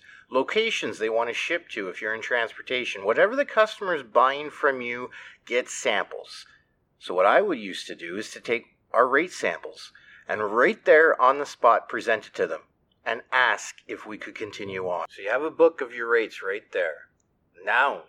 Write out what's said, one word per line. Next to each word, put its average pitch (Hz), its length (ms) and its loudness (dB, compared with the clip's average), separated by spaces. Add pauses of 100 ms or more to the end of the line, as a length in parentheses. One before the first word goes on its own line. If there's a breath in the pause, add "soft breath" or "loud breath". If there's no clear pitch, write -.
(320 loud breath)
locations 135 680 -2
they 110 120 0
want 113 200 0
to 117 40 -4
ship 170 360 -4
to 98 200 -6
if - 120 -12
you're 110 140 -4
in 110 60 -8
transportation. 117 840 -4
Whatever 151 320 4
the 277 100 -2
customer's 202 560 0
buying 131 480 2
from 135 320 0
you, 120 280 -8 (360 loud breath)
get 123 240 0
samples. - 760 -4 (520 soft breath)
So - 160 -10
what 90 120 4
I 127 160 6
would 185 180 -2
used 98 280 -10
to 85 80 -12
do 85 220 -10
is 107 140 -10
to 117 80 -16
take 117 260 -4 (260)
our 123 160 4
rate 147 240 0
samples - 600 -6 (360 loud breath)
and 101 140 -4
right 113 440 0
there 160 360 6
on 131 160 6
the 143 80 -4
spot - 440 2
present 110 380 -2
it - 80 -20
to 95 120 0
them 80 140 -6 (440)
and 117 160 -4 (100)
ask 120 440 2 (120)
if 107 180 -10
we 107 120 -12
could 107 180 -14
continue 98 520 -8
on. 85 220 -4
So - 120 -20
you 98 80 -6
have 131 140 -2
a 160 80 -4
book 160 300 4
of 120 120 -10
your 120 160 -6
rates 117 320 0
right 98 300 -8
there. 87 380 -4 (560)
Now 110 440 0